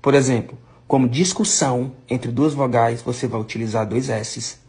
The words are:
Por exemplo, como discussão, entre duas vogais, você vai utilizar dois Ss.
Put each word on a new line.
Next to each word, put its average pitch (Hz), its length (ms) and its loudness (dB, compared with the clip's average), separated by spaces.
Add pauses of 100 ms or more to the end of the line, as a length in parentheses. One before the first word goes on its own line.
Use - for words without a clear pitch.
Por 139 140 4
exemplo, 127 420 2 (300)
como 131 200 4
discussão, 135 840 0 (180)
entre 117 220 -4
duas 143 240 2
vogais, 117 460 2
você 123 260 -4
vai 113 120 -2
utilizar 110 460 -2
dois 123 240 -2
Ss. 113 600 -6